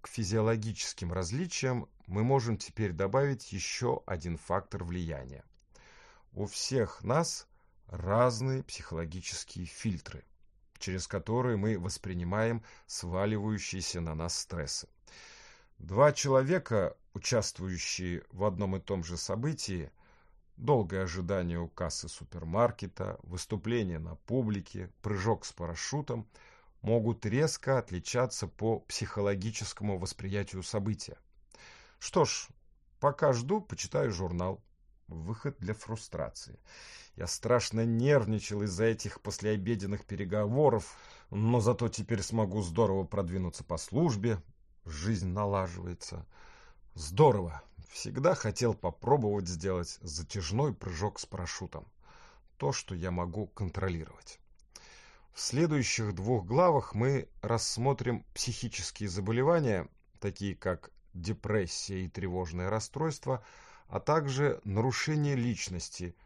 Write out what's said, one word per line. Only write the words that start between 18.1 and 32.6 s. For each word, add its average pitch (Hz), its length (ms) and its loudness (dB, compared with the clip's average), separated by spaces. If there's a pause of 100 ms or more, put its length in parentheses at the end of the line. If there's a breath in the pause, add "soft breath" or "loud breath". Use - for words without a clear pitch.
в 90 140 -4
одном 95 320 2
и 95 40 -2
том 92 240 -2
же 85 140 -6
событии, 98 720 -4 (640 soft breath)
долгое 98 480 2
ожидание 87 560 -2
у 85 80 -4
кассы - 400 -4
супермаркета, 95 1160 -2
выступление 92 720 -2
на 80 180 -8
публике, 104 760 -2 (100)
прыжок 104 440 0
с - 60 -10
парашютом, 113 760 -4 (540 loud breath)
могут 113 440 2
резко 135 540 2
отличаться 110 680 -2
по 110 340 0
психологическому 101 1160 -2
восприятию 95 640 -4
события. - 560 -2 (800 loud breath)
Что - 280 4
ж, - 220 -4 (520)